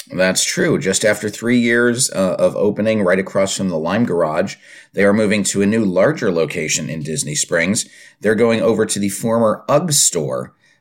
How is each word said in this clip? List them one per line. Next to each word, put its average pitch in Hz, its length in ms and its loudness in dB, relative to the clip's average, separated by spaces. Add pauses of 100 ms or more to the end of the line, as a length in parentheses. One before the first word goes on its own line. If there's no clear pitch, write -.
(140)
That's 92 300 0
true. 147 360 0
Just 92 260 0
after 104 240 0
three 120 300 0
years, 120 520 2
uh, 92 260 0
of - 180 2
opening 104 480 0
right 92 160 2
across 98 360 -2
from 95 140 -2
the 85 80 -2
Lime 87 280 0
Garage, 85 520 -2 (360)
they 95 120 0
are 101 80 4
moving 107 320 2
to 98 160 -2
a 101 40 2
new, 110 200 2
larger 101 460 2
location 80 580 -2
in 78 140 -8
Disney 76 320 -6
Springs. 87 520 -2 (320)
They're 107 160 2
going 113 260 2
over 107 240 2
to 101 140 -4
the 101 100 -2
former 113 600 0
ugg 156 240 2
store, 64 600 -2 (280)